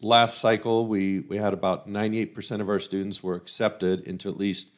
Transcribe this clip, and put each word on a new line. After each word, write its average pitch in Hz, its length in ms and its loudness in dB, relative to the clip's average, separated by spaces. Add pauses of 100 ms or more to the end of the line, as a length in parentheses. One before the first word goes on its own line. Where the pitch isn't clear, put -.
last 117 380 6
cycle, 113 480 2
we, 98 320 2
we - 180 -6
had 104 160 0
about 92 340 -2
ninety-eight 107 460 -2
percent 107 260 -8
of 101 100 -4
our 101 100 2
students 98 420 -4
were 90 140 -4
accepted 92 720 -2
into 92 220 -8
at - 80 -6
least 98 400 -2